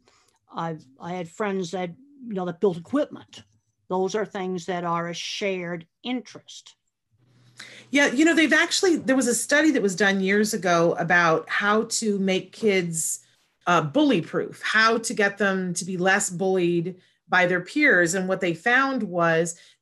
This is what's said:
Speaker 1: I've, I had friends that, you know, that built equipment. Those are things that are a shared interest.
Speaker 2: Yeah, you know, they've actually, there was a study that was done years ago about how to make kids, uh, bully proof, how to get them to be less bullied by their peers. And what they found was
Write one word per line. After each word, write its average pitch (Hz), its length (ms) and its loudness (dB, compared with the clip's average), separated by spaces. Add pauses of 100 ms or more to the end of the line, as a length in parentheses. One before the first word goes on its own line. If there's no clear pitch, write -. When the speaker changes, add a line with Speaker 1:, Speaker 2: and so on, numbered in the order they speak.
(560)
Speaker 1:
I've, 165 280 -8 (180)
I 175 120 -10
had 175 160 -8
friends 190 420 -4
that, 185 200 -6 (360)
you 220 60 -10
know, 185 120 -6
that 175 140 -8
built 185 180 0
equipment. - 640 -6 (440)
Those 185 280 -2
are 214 100 -2
things 185 400 -8
that 175 180 -4
are 170 260 -4
a 175 40 -10
shared 175 720 -6 (160)
interest. - 720 -12 (1160)
Speaker 2:
Yeah, 285 160 4
you 254 180 4
know, 330 80 6
they've 294 180 4
actually, 330 440 4
there 220 200 2
was 254 120 2
a 240 80 2
study 302 360 2
that 262 120 2
was 190 120 0
done 196 240 2
years 208 360 2
ago 170 420 2
about 170 500 2
how 208 360 0
to 220 340 -2
make 190 340 -2
kids, 175 680 -2 (480)
uh, 175 140 4
bully 208 400 2
proof, - 420 -8
how 226 340 2
to 233 160 -6
get 196 240 0
them 190 380 -2
to 170 100 -6
be 185 120 -6
less 190 320 2
bullied 180 680 -2 (340)
by 180 160 4
their 180 160 0
peers. 185 540 2
And 185 120 -2
what 190 140 -2
they 175 140 -2
found 262 480 0
was 170 520 0 (260)